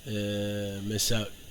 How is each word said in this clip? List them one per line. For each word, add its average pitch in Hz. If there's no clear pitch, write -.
eee, 104
mesela 107